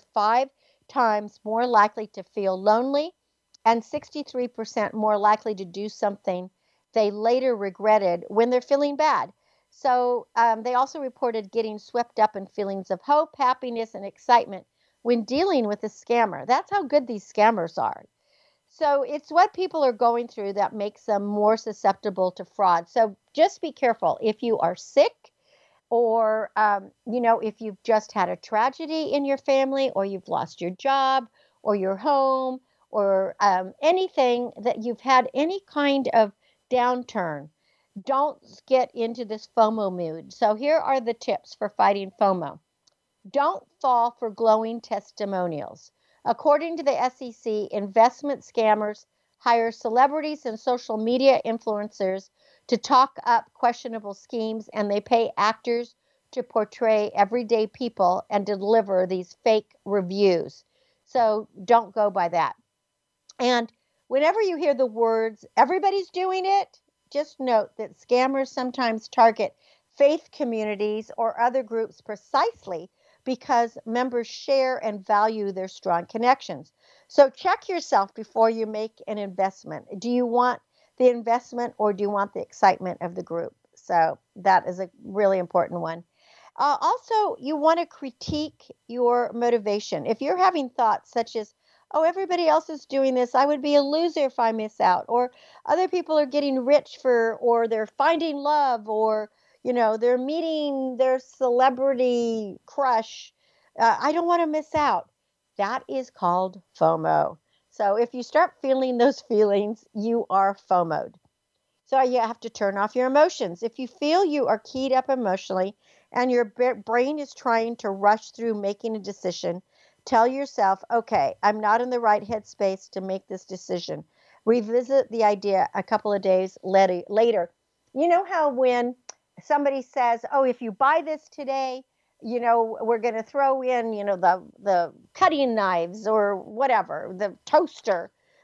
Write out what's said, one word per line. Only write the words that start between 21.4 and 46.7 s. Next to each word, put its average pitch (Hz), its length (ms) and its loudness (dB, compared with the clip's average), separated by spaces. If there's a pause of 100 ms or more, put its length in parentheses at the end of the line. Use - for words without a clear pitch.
susceptible 196 720 -2
to 180 140 -14
fraud. 175 420 0
So 220 300 0 (160)
just 330 280 2
be 320 100 -6
careful. 214 500 0
If 214 220 -2
you 226 160 0
are 170 160 0
sick, - 560 0 (580)
or, 220 640 0
um, 202 360 0 (140)
you 240 160 -4
know, 233 180 4
if 214 220 -6
you've 214 220 -12
just 214 280 0
had 180 180 -2
a 180 60 -4
tragedy 285 800 -4
in 285 120 -2
your 277 120 -2
family, 269 580 0
or 196 100 -2
you've 196 220 -10
lost - 340 -6
your 180 100 -6
job, 262 560 0 (360)
or 214 120 0
your 190 200 -2
home, 262 640 0 (300)
or, 196 500 0
um, 190 420 0
anything 277 720 0 (100)
that 220 220 -2
you've 233 180 -6
had 254 320 2
any 339 280 -2
kind 277 520 -2
of 214 200 4 (360)
downturn, 233 800 -4 (560)
don't 277 640 -4
get 254 260 2
into 233 320 -6
this 214 220 -12 (100)
fomo 214 340 2
mood. 165 400 -8
So 214 240 0
here 285 220 0
are 269 220 0
the 233 140 -4
tips - 420 -8
for 208 140 -6
fighting 202 500 0
fomo. 185 400 0 (720)
Don't 294 340 -2 (180)
fall 240 380 2
for 226 100 -6
glowing 226 520 0
testimonials. 190 1080 -6 (340)
According 311 520 2